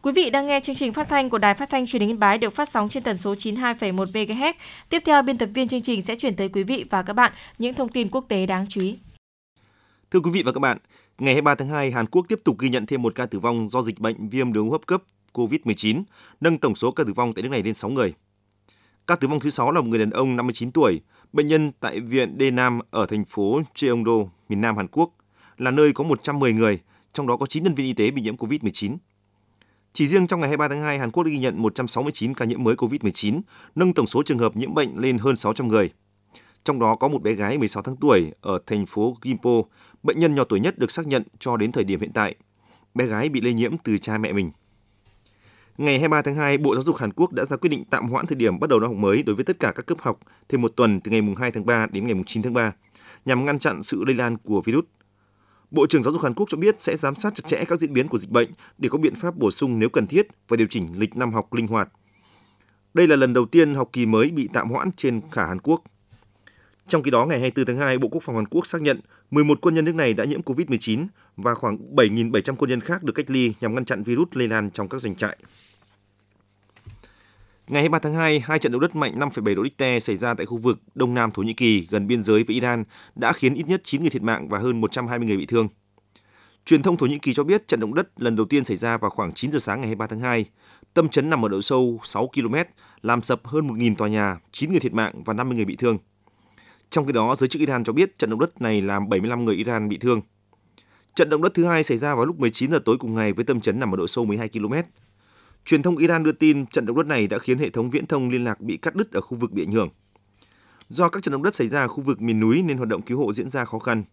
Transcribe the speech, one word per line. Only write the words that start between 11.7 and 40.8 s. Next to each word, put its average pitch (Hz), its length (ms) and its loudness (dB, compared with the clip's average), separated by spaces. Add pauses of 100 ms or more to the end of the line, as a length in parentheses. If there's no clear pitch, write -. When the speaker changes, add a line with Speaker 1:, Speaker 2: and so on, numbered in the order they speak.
Speaker 2:
Hàn 117 160 -2
Quốc 175 220 0
tiếp 220 160 0
tục 131 140 2
ghi 131 100 0
nhận 120 180 0
thêm 127 160 -2
một 113 120 0
ca 123 120 -4
tử 107 120 -6
vong 113 300 -2
do 123 140 -2
dịch 110 160 -4
bệnh 110 300 -4
viêm 123 240 -2
đường 107 140 0
hô 117 60 -2
hấp 156 140 -4
cấp 180 160 -2 (300)
covid 120 320 -2
mười 110 100 0
chín, 110 280 0 (380)
nâng 160 180 2
tổng 117 160 0
số 120 160 0
ca - 140 0
tử 101 80 -4
vong 120 220 -2
tại 95 80 -6
nước 123 60 -6
này 131 140 -2
lên 107 120 -2
sáu 104 160 -8
người. 120 240 0 (920)
Ca 170 100 2
tử 135 120 -2
vong 147 120 -2
thứ 143 100 -2
sáu 131 200 0
là 165 100 2
một 123 60 -2
người 113 120 2
đàn 107 120 2
ông 127 260 0
năm 120 100 0
mươi 120 80 -2
chín 120 180 -6
tuổi, 110 280 4 (320)
bệnh 147 140 2
nhân 151 340 4
tại 101 200 -4
viện 120 400 0
Dae 135 100 4
Nam 123 300 2 (100)
ở 107 160 0
thành 104 180 -2
phố 104 360 0 (140)
Jeongdo, 117 540 2 (200)
miền 101 120 -2
Nam 113 160 0
Hàn 98 120 -4
Quốc, 165 220 0 (480)
là 127 120 -2
nơi 147 220 6
có 147 120 -2
một 147 180 -2
trăm 143 160 -4
mười 131 140 2
người, 107 260 2 (340)
trong 143 140 -4
đó 120 100 2
có 139 100 -4
chín 160 180 -6
nhân 180 100 2
viên 131 120 -2
y 127 60 -4
tế 110 180 2
bị 139 120 -4
nhiễm 107 140 -4
covid 127 260 -4
mười 104 100 -2
chín. 107 240 -4 (960)
Chỉ 147 140 2
riêng 180 200 4
trong 175 140 -2
ngày 143 80 0
hai 147 80 0
mươi 147 120 0
ba 143 60 -4
tháng 147 80 -6
hai, 147 160 -2
Hàn 123 120 -2
Quốc 170 140 0
đã 160 60 0
ghi 147 80 -4
nhận 120 240 -2
một 110 120 0
trăm 123 140 -4
sáu 123 140 -4
mươi 147 100 -2
chín 123 220 -4
ca 127 100 -4
nhiễm 120 200 -2
mới 113 120 4
covid 127 260 -2
mười 98 100 0
chín, 107 280 -2 (340)
nâng 175 200 4
tổng 123 120 2
số 127 160 0
trường 147 160 0
hợp 110 180 2
nhiễm 131 180 -4
bệnh 131 240 0
lên 127 200 2
hơn 123 180 2
sáu 110 160 -2
trăm 120 160 -4
người. 107 220 4 (760)
Trong 139 140 0
đó 113 160 4
có 127 140 0
một 139 140 -2
bé 110 100 0
gái 104 260 -2
mười 113 100 0
sáu 101 140 -6
tháng 131 140 -8
tuổi 107 440 4
ở 95 260 -2
thành 101 200 -2
phố 117 360 -2
Gimpo, 120 400 2 (400)
bệnh - 160 0
nhân 160 160 4
nhỏ 139 100 4
tuổi 101 160 2
nhất 160 180 0
được 123 120 0